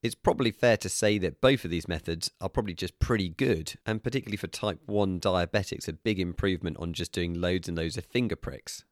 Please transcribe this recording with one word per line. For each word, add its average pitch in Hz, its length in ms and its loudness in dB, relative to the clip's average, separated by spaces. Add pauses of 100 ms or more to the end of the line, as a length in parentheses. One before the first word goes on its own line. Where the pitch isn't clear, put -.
It's 117 120 -2
probably 127 340 2
fair 113 280 6
to - 120 -4
say 104 300 4
that 87 220 -2
both 131 220 6
of 85 60 -4
these 82 180 -2
methods 82 440 -4 (100)
are 95 80 -4
probably 104 240 -2
just - 240 -6
pretty 101 320 2
good, 82 460 0 (100)
and 110 180 -2
particularly 120 320 -4
for 85 120 -6
type 95 400 -4
one 101 320 2
diabetics, 95 680 0
a 82 60 -6
big 101 260 -2
improvement 87 600 -2
on 85 120 -4
just 85 200 -6
doing 87 280 -2
loads 90 280 0
and 85 100 -4
loads 82 200 -2
of - 80 -8
finger 117 300 -2
pricks. - 560 -12